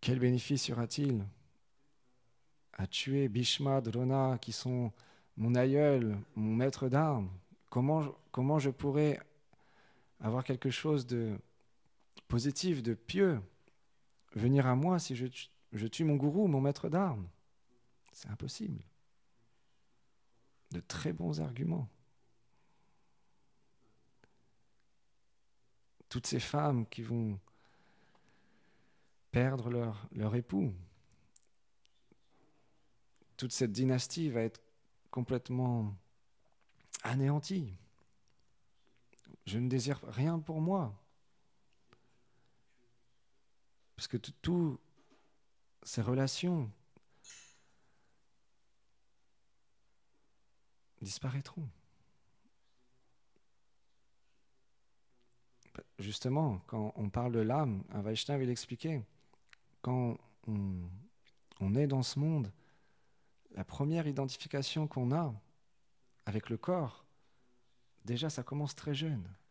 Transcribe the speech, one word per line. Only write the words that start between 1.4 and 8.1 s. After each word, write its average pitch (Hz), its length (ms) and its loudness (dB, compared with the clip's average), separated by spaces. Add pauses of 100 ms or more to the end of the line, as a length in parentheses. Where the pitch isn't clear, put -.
à 95 140 -4
tuer 135 420 0
Bhishma, 135 500 2
Drona, 127 600 2
qui - 120 -8
sont 123 400 -2 (460)
mon 117 160 4
aïeul, 131 640 6 (180)
mon 110 200 2
maître 131 340 2
d'armes ? 131 420 2 (380)
Comment, 143 420 2 (200)